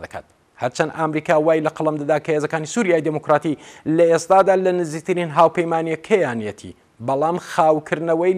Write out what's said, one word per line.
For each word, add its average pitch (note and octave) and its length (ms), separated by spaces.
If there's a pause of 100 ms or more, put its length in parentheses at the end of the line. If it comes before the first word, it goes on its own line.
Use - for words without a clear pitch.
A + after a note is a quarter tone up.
دەکات. - 200 (360)
هەرچەند D3 360
ئامریکا D#3 440
وای D#3+ 240
لە D3+ 120
قەڵم D#3 240
دەدا D3+ 240
کە - 100
هێزەکانی D3+ 380
سووریای F3 280
دموکراتی D3+ 560 (400)
لە E3+ 140
ئێستادا F#3+ 440 (100)
لە F#3 140
نزیکترین E3 580
هاوپەیمانیەکەیانەتی، D#3+ 1400 (340)
بەڵام D3+ 300 (120)
خاوکردنەوەی E3 880